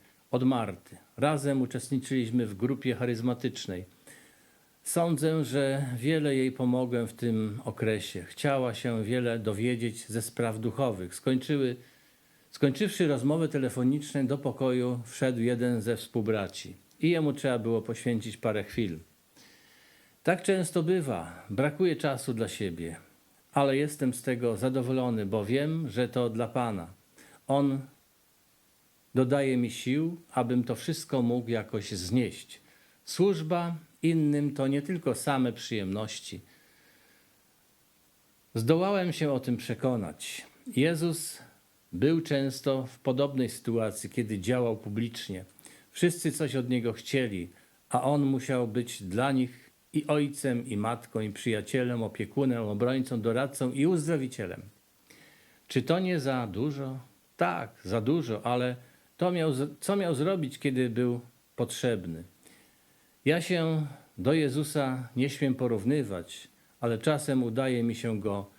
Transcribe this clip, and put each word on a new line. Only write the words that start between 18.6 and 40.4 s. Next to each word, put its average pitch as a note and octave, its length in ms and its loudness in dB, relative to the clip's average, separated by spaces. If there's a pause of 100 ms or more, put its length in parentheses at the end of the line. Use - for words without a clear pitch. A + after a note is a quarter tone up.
chwil. G2 340 -2 (1200)
Tak F3 200 2
często F3+ 400 2
bywa, C3+ 680 -2
brakuje D3 460 2
czasu C3+ 380 -2
dla A2 140 -2
siebie, E2 480 -6 (560)
ale C#3 240 4
jestem C#3+ 380 0
z - 80 -10
tego A#2+ 340 0
zadowolony, B2 680 0
bo G#2 180 0
wiem, D3 440 0
że A#2 200 0
to A#2+ 220 0
dla A2+ 180 -2
Pana. G#2+ 460 -2 (520)
On C#3 340 2 (1300)
dodaje C3 420 4
mi A#2+ 140 0
sił, D#3+ 600 -2
abym B2 340 2
to A#2+ 120 -4
wszystko C#3+ 460 -4
mógł A#2+ 280 0
jakoś A2 400 -4
znieść. F#2+ 680 -2 (440)
Służba E3+ 720 0 (260)
innym D3 520 4
to C3+ 120 0
nie C#3 160 2
tylko E3 320 0
same C3 380 2
przyjemności. G#2 880 -6 (2250)
Zdołałem F3 580 4
się D3+ 200 0
o B2+ 80 0
tym B2 160 0
przekonać. A2+ 880 -4 (200)